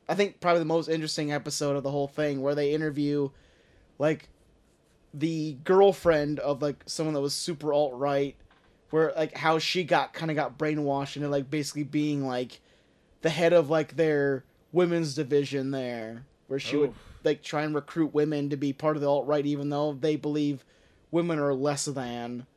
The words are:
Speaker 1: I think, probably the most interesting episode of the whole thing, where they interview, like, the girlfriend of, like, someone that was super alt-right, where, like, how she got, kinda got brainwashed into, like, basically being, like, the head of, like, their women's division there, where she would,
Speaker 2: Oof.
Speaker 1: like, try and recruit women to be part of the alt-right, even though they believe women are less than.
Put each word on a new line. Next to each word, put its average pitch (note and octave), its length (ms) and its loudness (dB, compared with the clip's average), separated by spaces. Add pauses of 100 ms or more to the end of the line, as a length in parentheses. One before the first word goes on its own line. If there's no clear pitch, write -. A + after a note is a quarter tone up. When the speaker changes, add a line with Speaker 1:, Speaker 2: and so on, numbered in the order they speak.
Speaker 1:
I D#3 60 0
think, G3+ 260 0
probably F3 200 4
the E3 40 -2
most D#3+ 240 0
interesting D#3 440 -2
episode C#3+ 440 -2
of C#3 60 -4
the C#3 80 -4
whole C#3+ 180 -2
thing, D3 320 -2
where C#3 140 0
they C#3+ 180 0
interview, D3 560 0 (720)
like, D#3 300 0 (880)
the D#3 500 -2
girlfriend E3+ 760 6
of, C#3 200 -2
like, D3 260 -2
someone D#3 280 -4
that C#3+ 60 0
was C#3+ 140 -2
super D3+ 380 -4
alt-right, C#3+ 640 0 (540)
where, D#3 260 2
like, D#3 200 -2
how D#3+ 220 2
she F3+ 260 -2
got, C#3+ 280 2
kinda D#3+ 220 -4
got C3+ 240 -2
brainwashed D3 580 -2
into, C#3+ 120 -4
like, C#3 220 -2
basically D3 340 -4
being, D3 420 -2
like, B2 340 -4 (640)
the D#3+ 80 2
head E3 220 4
of, D#3 180 6
like, D#3 260 0
their C#3+ 480 2 (280)
women's E3+ 420 2
division C#3 560 0
there, A#2+ 540 -6 (240)
where C3+ 100 -4
she C3+ 180 -4
would, D3 140 2
Speaker 2:
Oof. - 60 -18 (280)
Speaker 1:
like, D3+ 180 0
try D3+ 200 -4
and D3+ 120 -2
recruit D3 380 -2
women D3 380 0
to D3 60 -2
be C#3 160 -2
part D#3 240 0
of C#3+ 60 -2
the C#3+ 60 2
alt-right, C#3+ 380 2
even C#3+ 240 -2
though D3 220 0
they D3+ 240 -2
believe D3 480 -2 (460)
women E3+ 280 0
are C#3+ 160 2
less C#3+ 320 -2
than. B2 600 -8 (100)